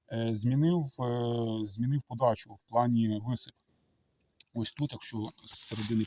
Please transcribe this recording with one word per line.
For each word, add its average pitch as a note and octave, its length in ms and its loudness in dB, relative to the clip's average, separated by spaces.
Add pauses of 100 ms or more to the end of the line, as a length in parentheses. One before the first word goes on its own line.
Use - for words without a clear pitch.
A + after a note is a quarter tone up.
(120)
Е, A2+ 220 0
змінив, C#3+ 500 2 (160)
е, A#2 640 -2
змінив B2 420 0
подачу A#2 460 0
в - 140 -20
плані A2+ 540 4
висип. A#2+ 320 -6 (1000)
Ось A2 180 -4
тут, C#3+ 200 -4
якщо G#2+ 360 -8 (160)
з - 60 -14
середини A2 560 -2